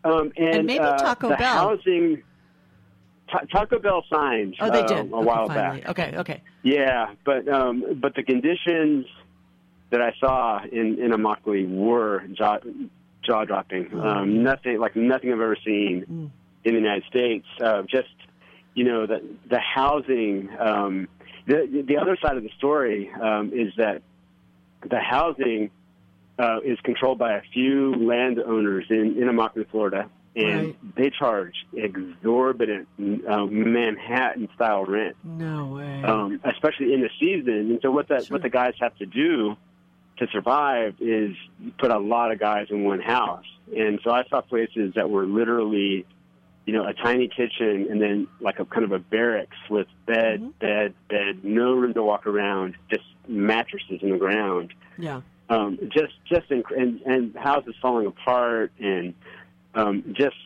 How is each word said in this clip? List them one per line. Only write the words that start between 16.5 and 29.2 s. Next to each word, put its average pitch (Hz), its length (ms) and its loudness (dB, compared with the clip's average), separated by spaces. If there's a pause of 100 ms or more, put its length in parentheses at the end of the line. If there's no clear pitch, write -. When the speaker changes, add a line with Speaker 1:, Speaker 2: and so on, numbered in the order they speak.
Speaker 1:
in 117 100 2
the 110 60 2
United 101 280 0
States. 120 380 0 (140)
Uh, 110 220 2
just, 127 260 -2 (680)
you 123 100 2
know, 113 220 2
the, 107 160 -2 (260)
the 123 100 2
housing, 120 1000 0
um, 101 500 0 (380)
the, 139 400 2
the 143 100 2
other 175 260 0
side 143 140 0
of 117 60 -6
the 107 160 -12
story, 123 520 0 (100)
um, 107 340 0
is 113 220 -2
that 104 260 0 (840)
the 120 120 0
housing, 127 680 0 (680)
uh, 113 240 2
is 123 220 -2
controlled 131 340 0
by 117 160 0
a 98 80 -4 (100)
few 135 420 2
landowners 113 960 2
in, 110 300 2